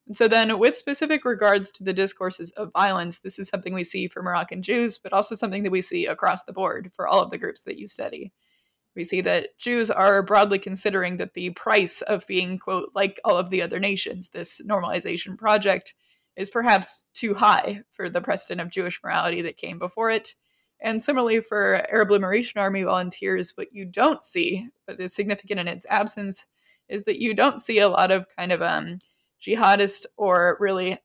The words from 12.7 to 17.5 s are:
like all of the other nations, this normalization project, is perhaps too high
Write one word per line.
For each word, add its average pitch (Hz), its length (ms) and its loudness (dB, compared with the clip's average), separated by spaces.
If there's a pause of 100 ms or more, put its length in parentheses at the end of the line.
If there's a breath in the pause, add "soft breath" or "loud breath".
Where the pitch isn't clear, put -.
like 196 300 -2
all 180 140 4
of 180 120 -2
the 185 120 0
other 175 180 -4
nations, 196 480 -4
this - 340 -8
normalization 180 760 -4
project, 202 580 2 (400)
is 196 140 -8
perhaps 226 540 2 (120)
too 220 180 -2
high 208 480 4 (120)